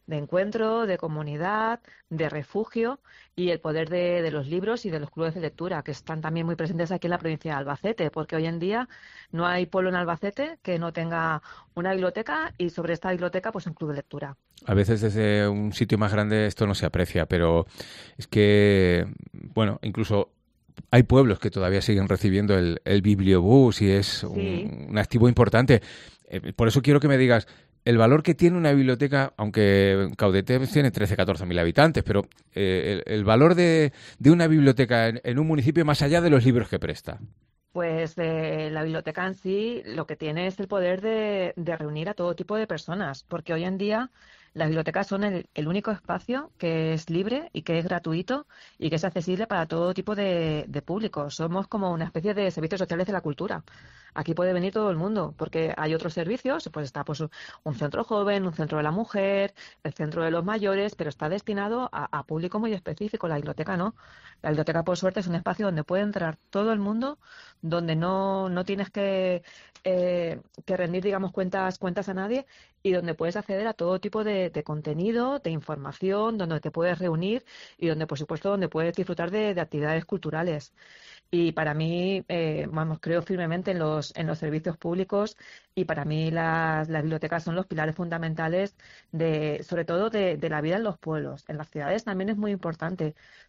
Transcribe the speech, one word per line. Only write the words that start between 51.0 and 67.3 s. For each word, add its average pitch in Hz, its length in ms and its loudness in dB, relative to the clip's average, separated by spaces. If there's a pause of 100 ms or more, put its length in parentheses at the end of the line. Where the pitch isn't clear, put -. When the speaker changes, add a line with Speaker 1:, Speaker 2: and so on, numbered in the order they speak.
Speaker 1:
Somos 170 400 -4
como 196 240 -2
una 165 100 -4
especie 170 300 -4
de 190 180 0
servicios 160 280 -4
sociales 175 280 -2
de 202 60 -4
la 180 80 -2
cultura. 160 420 -6 (500)
Aquí 160 200 -4
puede 180 180 0
venir 180 220 -2
todo 214 180 0
el 165 60 -2
mundo, 180 400 -2
porque 160 400 -2
hay 156 160 -2
otros 160 200 -4
servicios, 247 600 -4
pues 151 140 -8
está, 143 180 -8
pues, 156 180 -6 (400)
un 151 120 -6
centro 147 280 -4
joven, 202 420 0
un 175 80 -2
centro 156 260 -4
de 151 40 0
la 151 80 0
mujer, 196 640 -2 (300)
el 151 100 -8
centro 165 320 -4
de 165 60 0
los 170 120 0
mayores, 196 520 -2
pero 156 140 0
está 151 200 -4
destinado 208 640 -2
a, 147 160 -6 (100)
a 139 60 -6
público 175 340 -4
muy 220 140 -2
específico. 185 560 -6
La 160 80 0
biblioteca 151 400 -4
no. 190 180 -2 (460)
La 156 80 -4
biblioteca, 156 340 0
por 175 140 0
suerte, 190 240 -2
es 180 60 -4
un 170 80 -2
espacio 175 320 -2
donde 156 180 -2
puede 190 180 0
entrar 185 340 -4 (120)
todo 214 240 0
el 208 60 -2
mundo, 226 400 -4 (420)